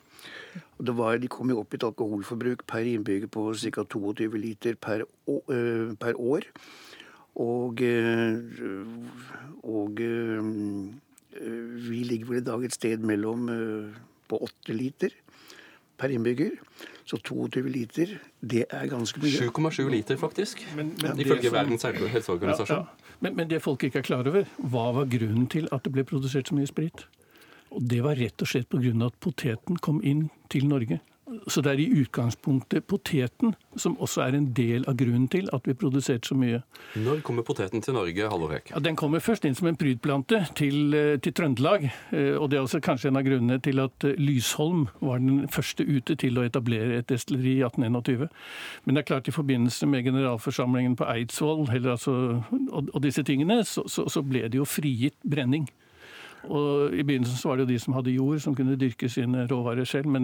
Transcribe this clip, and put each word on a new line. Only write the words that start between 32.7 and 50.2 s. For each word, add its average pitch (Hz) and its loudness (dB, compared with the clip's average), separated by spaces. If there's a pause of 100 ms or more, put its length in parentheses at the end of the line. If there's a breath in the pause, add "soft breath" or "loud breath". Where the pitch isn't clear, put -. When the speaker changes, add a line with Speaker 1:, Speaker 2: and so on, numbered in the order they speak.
Speaker 3:
poteten 175 0 (240)
som - -2
også - -2
er 131 2
en 147 2
del 120 2
av 139 2
grunnen 120 4
til 190 0
at 131 -2
vi 139 2
produserte 131 0
så 135 2
mye. 120 2 (340 loud breath)
Speaker 2:
Når 123 0
kommer 117 -2
poteten 107 -2
til 135 -2
Norge, 98 0
Halvor 80 0
Høek? - -6
Speaker 3:
Ja, - -4
den 160 0
kommer 156 0
først - 0
inn 139 2
som 170 0
en 165 2
prydplante 139 2 (160)
til, 147 2
eh, 147 4
til - -2
Trøndelag, 147 4 (240 loud breath)
eh, 143 2
og 147 0
det 143 4
er 135 2
også 147 0
kanskje 147 0
en 135 4
av 135 2
grunnene 127 4
til 135 0
at, 135 -2
eh, 139 2
Lysholm 147 2 (140)
var 123 0
den 135 4
første - -2
ute 143 0
til 127 0
å 123 2
etablere 117 0
et 117 -4
destilleri 131 2
i 131 4
atten 127 0
enogtyve. 120 0 (560 loud breath)
Men 135 4
det 147 4
er 170 -2
klart, 131 0
i 123 0
forbindelse 127 2
med 135 4
generalforsamlingen 127 2